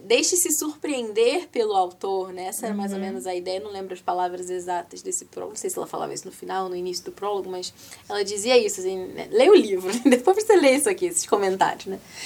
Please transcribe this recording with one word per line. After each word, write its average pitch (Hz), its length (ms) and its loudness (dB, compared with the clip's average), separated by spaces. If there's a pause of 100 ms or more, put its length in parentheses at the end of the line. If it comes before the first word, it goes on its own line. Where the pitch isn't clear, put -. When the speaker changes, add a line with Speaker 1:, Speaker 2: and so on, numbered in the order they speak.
Speaker 1:
deixe-se 302 480 2
surpreender 262 1000 -2
pelo 214 240 0
autor, 185 560 -2
né? 180 140 -10
Essa 185 220 -8
era 208 80 -4
mais 202 180 -4
ou 190 60 -6
Speaker 2:
Uhum. 190 60 -6
Speaker 1:
menos 190 220 -8
a 185 80 -4
ideia. 185 240 -6
Não 208 120 -12
lembro 190 220 -10
as 180 80 -12
palavras 180 480 -4
exatas 180 520 -6
desse 185 240 -8
prólogo. 180 280 -10
Não 175 60 -16
sei 190 120 -4
se - 60 -8
ela - 100 -6
falava 160 260 -8
isso - 120 -12
no 190 60 -16
final, 185 380 -6
no 180 60 -8
início 180 280 -6
do 190 80 -12
prólogo, 196 380 -6
mas 185 240 -10 (340)
ela 202 160 -2
dizia 208 340 2
isso, 208 240 0
assim, 190 160 -4 (100)
né? - 240 -10
"Lê 254 180 6
o 415 60 12
livro, 196 420 4
<laughs> - 100 0
depois 370 360 4
você 427 120 6
lê 285 200 8
isso 285 140 2
aqui, 185 180 0
esses - 180 -4
comentários", 190 640 0
né? 196 120 -8 (260)